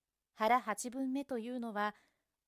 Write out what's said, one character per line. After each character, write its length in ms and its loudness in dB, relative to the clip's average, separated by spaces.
腹 260 6
八 300 -4
分 240 -2
目 100 0
と 140 -6
い 120 -6
う 100 -4
の 140 -6
は、 200 0